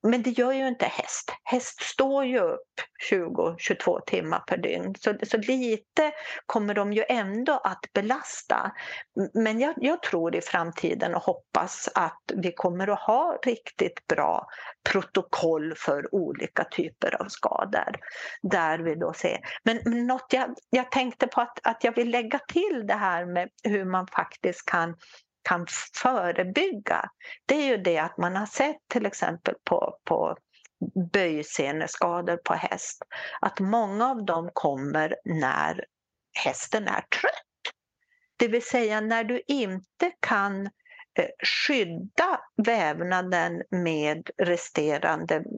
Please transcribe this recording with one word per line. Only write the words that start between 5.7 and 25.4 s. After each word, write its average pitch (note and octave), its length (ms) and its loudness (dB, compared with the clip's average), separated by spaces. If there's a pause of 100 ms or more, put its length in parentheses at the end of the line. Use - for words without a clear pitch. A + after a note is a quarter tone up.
kommer G#3 280 0
de G3+ 180 0
ju A3 160 2
ändå A#3 440 0
att F#3+ 320 -2 (100)
belasta. - 760 0 (480)
M-, G3 140 0
men A3+ 260 2
jag, D4 160 0
jag D4+ 260 0
tror E3+ 340 0
i E3+ 40 0
framtiden F3 720 -2
och F3 80 -2
hoppas - 720 -2
att - 280 0 (120)
vi F3+ 180 0
kommer F3+ 360 0
att G3+ 120 0
ha C#4+ 420 2
riktigt - 640 -2
bra C#3+ 400 2 (440)
protokoll E3 840 0
för - 380 -2
olika D#3 500 0
typer - 580 -2
av - 60 -6
skador. - 680 -2 (460)
Där E3+ 360 2
vi E3 160 -2
då E3 180 -2
ser. - 260 -2 (260)
Men, A3+ 200 4
men A#3+ 220 0
något B3+ 260 -2
jag, B3+ 220 0 (160)
jag B3 200 2
tänkte B3+ 360 2
på A#3+ 140 2
att, - 220 -2
att - 220 0
jag A#3 120 4
vill A#3+ 140 2
lägga A#3 280 0
till E4+ 480 0
det G#3 80 2
här F#3 300 0
med F3 240 -2 (160)
hur G3+ 200 2
man F#3 220 0
faktiskt - 600 -2
kan, E3+ 300 0 (520)